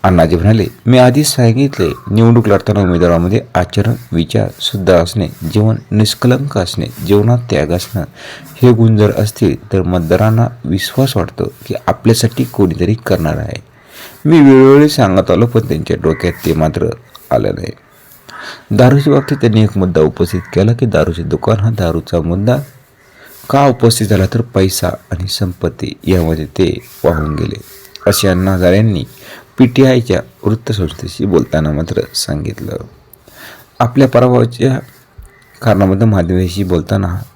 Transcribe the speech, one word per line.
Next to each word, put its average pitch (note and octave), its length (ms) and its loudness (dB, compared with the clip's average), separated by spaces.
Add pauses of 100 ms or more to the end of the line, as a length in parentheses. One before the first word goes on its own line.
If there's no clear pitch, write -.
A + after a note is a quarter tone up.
अण्णाजी F2 340 2
म्हणाले, G2 300 2 (200)
"मी B2 120 4
आधीच B2+ 360 2
सांगितले, A#2+ 540 0 (220)
निवडणूक A2+ 380 4
लढताना G2+ 320 0
उमेदवारामध्ये F2 600 2 (140)
आचरण, G2+ 400 -2 (180)
विचार E2+ 360 -2 (120)
शुद्ध F#2+ 320 -2
असणे, F2 360 0
जीवन G#2+ 480 -2 (140)
निष्कलंक B2 680 0
असणे, F2 280 -4 (200)
जीवनात G#2 320 2 (120)
त्याग D2+ 160 -2
असणं, F2 380 -6 (580)
हे B2 100 6
गुण A2+ 240 4
जर G#2 200 4
असतील, - 560 -2
तर F#2+ 100 0
मतदारांना F2+ 680 0 (160)
विश्वास B2+ 520 -4
वाटतो - 360 -6 (140)
की - 80 -8 (120)
आपल्यासाठी A#2 580 0
कोणीतरी F#2 500 -2
करणार D#2+ 420 -4
आहे." - 420 -12 (460)
मी D#3 160 6
वेळोवेळी C#3 480 8
सांगत G2 420 0
आलो, F#2+ 160 2
पण A#2+ 140 0
त्यांच्या - 420 -4
डोक्यात E2 300 -2 (140)
ते D#2+ 60 0
मात्र D#2 340 -2 (440)
आलं G1+ 240 -2
नाही. G1+ 180 -10 (1000)
दारूच्या C3+ 420 4
बाबतीत C#3 240 0
त्यांनी A2 260 2
एक G#2 160 0
मुद्दा F2+ 220 0
उपस्थित F2 400 0 (120)
केला G#2+ 200 2
की A#2 140 -2
दारूचे F2 360 -2
दुकान D#2 340 -2
हा G#2 140 0
दारूचा E2+ 500 -4
मुद्दा G2 360 -2 (960)
का C#3+ 160 2
उपस्थित A#2 400 0
झाला, F#2+ 200 2
तर A2+ 140 -2
पैसा F#2+ 480 -2
आणि F2+ 400 -8
संपत्ती - 680 -6 (100)
यामध्ये E2 400 0
ते E2+ 340 -2 (260)
वाहून D#2 300 0
गेले, - 260 -6 (460)
असे G2+ 220 0
अण्णा F#2 240 0
हजारे F2+ 240 2
यांनी G#2 280 0 (540)
पीटीआयच्या B2 640 2 (240)
वृत्तसंस्थेशी G2+ 840 -6
बोलताना D#2 460 0
मात्र D#2+ 280 -4 (140)
सांगितलं. - 640 -8 (1000)
आपल्या B2+ 300 2
पराभवाच्या B2 680 2 (840)
कारणाबद्दल G2 440 2
माध्यमांशी F#2 580 0
बोलताना F2+ 540 -2 (180)